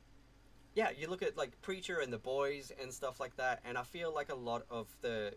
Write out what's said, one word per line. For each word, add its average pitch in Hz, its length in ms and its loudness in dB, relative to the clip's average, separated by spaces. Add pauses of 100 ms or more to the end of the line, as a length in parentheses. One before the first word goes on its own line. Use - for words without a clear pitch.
(720)
yeah, 214 180 4
you 151 160 -4
look 185 140 -2
at, 170 140 2
like, 139 260 -2
Preacher 185 380 -2
and 127 140 2
The 113 40 0
Boys 139 540 2 (100)
and 127 120 -6
stuff 127 260 -2
like 127 160 -4
that, 127 300 2
and 123 120 -2
I 123 60 2
feel 170 300 -2
like 151 180 0
a 139 40 0
lot 117 340 0
of 117 180 -2 (140)
the, 110 360 0